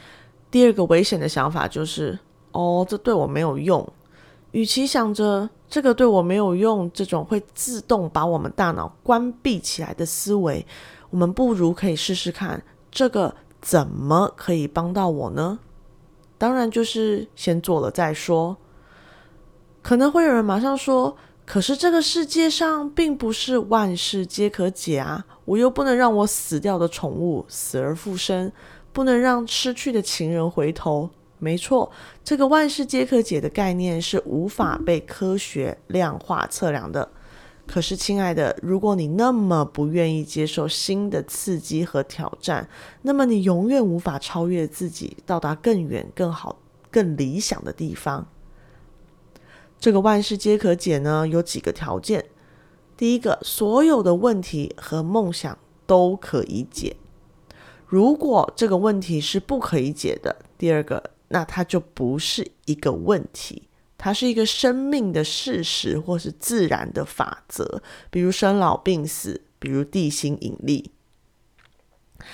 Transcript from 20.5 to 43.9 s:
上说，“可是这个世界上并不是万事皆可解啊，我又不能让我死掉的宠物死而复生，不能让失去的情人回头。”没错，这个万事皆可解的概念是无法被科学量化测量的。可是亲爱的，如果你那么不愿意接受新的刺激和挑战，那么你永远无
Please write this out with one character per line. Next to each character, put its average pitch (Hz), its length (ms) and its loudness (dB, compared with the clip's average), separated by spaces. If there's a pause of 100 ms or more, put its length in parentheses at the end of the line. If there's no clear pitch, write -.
上 269 160 0
说 269 400 0 (300)
，“可 196 160 -2
是 269 160 0
这 349 140 2
个 330 100 4
世 320 240 0
界 320 240 2
上 311 400 -2
并 294 260 0
不 226 160 -2
是 254 280 0
万 208 360 2
事 185 300 -2
皆 202 240 -2
可 185 180 -2
解 170 300 -4
啊， 151 260 -6 (220)
我 190 140 0
又 247 100 6
不 277 140 0
能 254 120 2
让 247 160 6
我 208 140 4
死 - 340 -4
掉 190 200 0
的 170 80 2
宠 - 240 -6
物 160 360 -2
死 - 300 -8
而 139 180 -2
复 185 220 -8
生， 185 340 -4 (400)
不 269 120 -2
能 247 160 4
让 247 260 2
失 - 300 -2
去 269 160 -4
的 220 100 0
情 165 300 -2
人 165 180 0
回 160 240 0
头。” 156 380 -4 (300)
没 160 160 -2
错， 240 320 2 (320)
这 - 140 -2
个 269 140 6
万 302 200 8
事 285 160 -2
皆 254 200 0
可 247 160 4
解 160 180 0
的 151 80 -2
概 190 240 0
念 180 300 0
是 - 240 -2
无 156 200 -2
法 196 400 -2
被 165 140 2
科 190 380 -4
学 - 400 -6 (100)
量 175 320 0
化 - 280 -4
测 - 220 -2
量 127 220 -4
的。 - 180 -4 (560)
可 - 140 -4
是 180 160 -2
亲 196 240 -2
爱 180 140 0
的， 156 280 0
如 185 160 0
果 208 160 0
你 165 140 -2
那 220 240 2
么 185 320 2
不 147 240 -4
愿 165 260 0
意 156 80 -2
接 151 240 -4
受 151 220 -2
新 196 420 -2
的 185 140 -2
刺 - 340 -6
激 156 280 -4
和 139 180 -2
挑 - 260 -10 (120)
战， - 260 -4 (360)
那 277 100 2
么 277 120 4
你 214 180 2
永 185 260 2
远 269 120 4
无 175 160 2